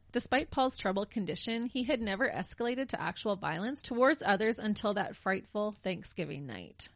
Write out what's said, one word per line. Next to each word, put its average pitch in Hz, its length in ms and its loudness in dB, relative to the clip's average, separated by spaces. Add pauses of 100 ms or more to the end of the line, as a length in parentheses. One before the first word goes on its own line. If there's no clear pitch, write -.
(120)
Despite 254 380 2
Paul's 262 280 2
troubled 196 320 0
condition, 226 560 -2
he 247 180 -2
had 254 160 2
never 214 280 2
escalated 240 600 -2
to - 120 -4
actual 175 360 -2
violence 196 460 -2
towards 262 420 4
others 214 340 4
until 208 360 0
that 196 220 0
frightful 208 560 -2 (100)
Thanksgiving 147 640 -6
night. 92 500 -12